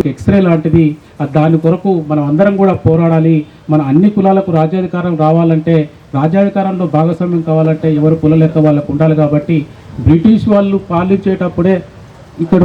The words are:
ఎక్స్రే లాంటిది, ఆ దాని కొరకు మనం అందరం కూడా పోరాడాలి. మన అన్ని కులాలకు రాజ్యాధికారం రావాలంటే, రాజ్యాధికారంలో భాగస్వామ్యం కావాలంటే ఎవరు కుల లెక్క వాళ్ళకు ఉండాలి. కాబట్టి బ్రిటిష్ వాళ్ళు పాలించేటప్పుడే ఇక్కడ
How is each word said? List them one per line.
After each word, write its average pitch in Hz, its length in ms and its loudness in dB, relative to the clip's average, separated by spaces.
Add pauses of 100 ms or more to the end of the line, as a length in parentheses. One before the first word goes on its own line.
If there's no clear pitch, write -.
ఎక్స్రే 196 320 0
లాంటిది, 165 440 0 (360)
ఆ 151 40 -4 (120)
దాని 156 220 2
కొరకు 175 340 0 (160)
మనం 151 220 -2
అందరం 196 260 0
కూడా 190 180 2
పోరాడాలి. 165 600 2 (340)
మన 151 120 2
అన్ని 156 280 2
కులాలకు 190 420 0
రాజ్యాధికారం 175 640 -2
రావాలంటే, 160 600 0 (380)
రాజ్యాధికారంలో 190 720 -2
భాగస్వామ్యం 165 560 -2
కావాలంటే 160 520 -2
ఎవరు 156 200 0
కుల 160 200 0
లెక్క 160 240 2
వాళ్ళకు 147 340 0
ఉండాలి. 156 300 0
కాబట్టి 151 360 0 (480)
బ్రిటిష్ 175 420 2
వాళ్ళు 202 280 2 (140)
పాలించేటప్పుడే 185 840 -2 (680)
ఇక్కడ 175 220 2